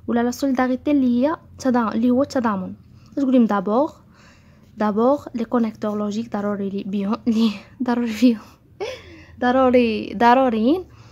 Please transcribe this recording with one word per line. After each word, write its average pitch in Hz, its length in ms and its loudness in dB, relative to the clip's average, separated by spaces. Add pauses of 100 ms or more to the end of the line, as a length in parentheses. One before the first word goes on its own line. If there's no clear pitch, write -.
ولا 233 160 0
لا 240 80 -2
سوليداريتي 254 600 -2
اللي 254 360 2
هي 320 80 -2 (240)
تضا-، 240 340 0
اللي 226 160 2
هو 247 140 2
التضامن. 202 500 -4 (420)
تقولي 262 300 4
دابور، 208 460 0 (840)
دابور 220 400 2 (180)
لي 226 100 -4
كونيكتور 214 520 -4
لوجيك 208 360 -6
ضروري 202 360 -6
لي 196 140 -8
بيهم، 202 340 -4 (100)
لي 226 240 2 (320)
ضروري 240 380 -2
بيهم، 233 200 4 (1000)
ضروري، 247 720 2
ضروريين. 240 720 2 (260)